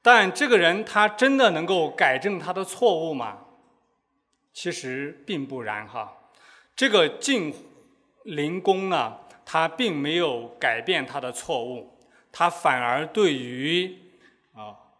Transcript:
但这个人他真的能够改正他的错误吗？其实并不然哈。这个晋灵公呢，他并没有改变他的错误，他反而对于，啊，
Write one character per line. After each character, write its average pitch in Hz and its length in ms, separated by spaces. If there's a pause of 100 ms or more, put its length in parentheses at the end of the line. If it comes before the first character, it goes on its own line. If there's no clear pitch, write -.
但 220 320
这 277 160
个 240 80
人 175 280
他 214 220
真 254 300
的 240 140
能 160 160
够 170 240
改 135 280
正 190 200
他 160 120
的 185 140
错 190 340
误 160 140
吗？ 113 260 (1160)
其 - 180
实 139 540
并 147 200
不 131 140
然 107 260
哈。 107 240 (640)
这 269 140
个 196 200
晋 180 460 (680)
灵 156 380
公 190 280
呢， 123 300 (260)
他 160 240
并 190 260
没 147 220
有 131 320 (100)
改 117 220
变 156 240
他 135 160
的 127 100
错 135 320
误， 123 360 (340)
他 170 160
反 143 320
而 127 260
对 180 280
于， 143 640 (560)
啊， 107 200 (260)